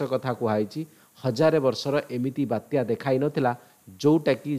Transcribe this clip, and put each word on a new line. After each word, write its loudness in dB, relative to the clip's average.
କଥା -2
କୁହାହେଇଛି, -2
ହଜାରେ 2
ବର୍ଷର 0
ଏମିତି -2
ବାତ୍ୟା -2
ଦେଖାହେଇନଥିଲା, 0
ଯୋଉଟାକି 2